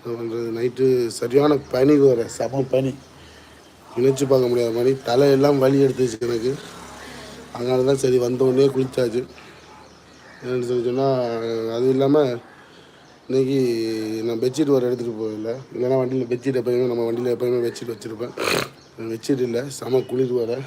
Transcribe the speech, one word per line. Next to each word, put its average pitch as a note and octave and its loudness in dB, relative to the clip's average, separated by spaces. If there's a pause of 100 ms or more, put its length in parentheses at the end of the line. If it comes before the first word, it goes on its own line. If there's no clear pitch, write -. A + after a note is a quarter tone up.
என்ன A#2+ -8
பண்றது, A#2 -6 (100)
நைட்டு B2 0 (340)
சரியான C#3 4 (140)
பனி C#3 6
வேற, B2 6 (160)
செம C3 -2
பனி, C3 2 (1040)
நினைச்சு C3+ 2
பார்க்க B2+ 4
முடியாத A#2+ 0
பனி. B2 4 (160)
தலையெல்லாம் C#3 4
வலி C3+ 4
எடுத்துச்சு B2 0
எனக்கு. A#2+ -2 (1040)
அதனால B2+ 0
தான் C3+ 2
சரி B2+ 2
வந்த B2 0
உடனே C3+ 4
குளிச்சாச்சு. B2+ -2 (1200)
என்னன்னு B2 -4
சொல்லி B2 0
சொன்னா, C3 0 (680)
அது B2 2
இல்லாம C#3 4 (1120)
இன்னைக்கு C3 0 (720)
நான் A#2 -2
பெட்ஷீட் C#3 0
வேற B2 2
எடுத்துட்டு A#2+ -2
போகல. G#2+ -6 (220)
இல்லைன்னா B2+ 0
வண்டியில B2+ -2
பெட்ஷீட் B2+ -2
எப்பயுமே, B2 2
நம்ம A#2 -2
வண்டியில A#2+ -2
எப்பயுமே B2 0
பெட்ஷீட் A#2 -6
வச்சிருப்பேன். A2 -10 (800)
பெட்ஷீட் B2 -2
இல்ல, A#2 -2 (180)
செம B2 0
குளிர் B2 0
வேற A#2 -2 (160)